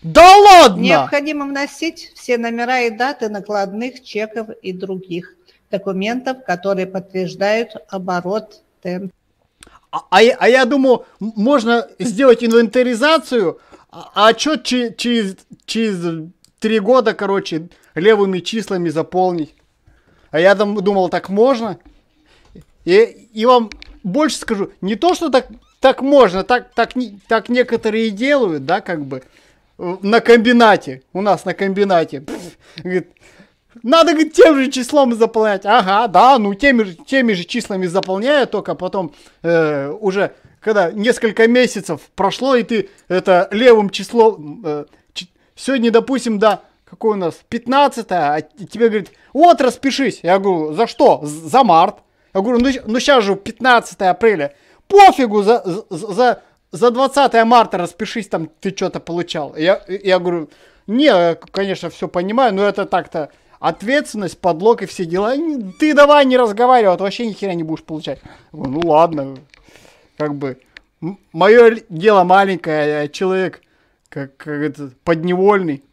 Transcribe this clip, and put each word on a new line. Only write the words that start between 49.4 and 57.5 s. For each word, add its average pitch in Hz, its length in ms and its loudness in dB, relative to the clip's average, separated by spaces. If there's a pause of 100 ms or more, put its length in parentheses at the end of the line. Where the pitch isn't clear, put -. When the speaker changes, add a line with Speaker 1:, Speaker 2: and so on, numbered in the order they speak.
Speaker 1:
распишись». 254 600 -2
Я 180 160 2
говорю, 165 360 -2
«За 220 120 0
что? 208 380 2
З-, 156 240 -12
за 247 160 2
март». 185 320 4 (360)
Я 190 100 -2
говорю, 240 180 0
«Ну, 269 100 0
щ-, 254 160 -8
ну 233 140 -4
щас 254 240 2
же 196 100 -2
пятнадцатое 220 760 -2
апреля». 180 440 0 (320)
Пофигу, 269 560 6
за, 220 200 2 (280)
за, 202 220 -10
за, 233 300 0 (300)
за 214 180 2
двадцатое 254 540 2
марта 226 340 4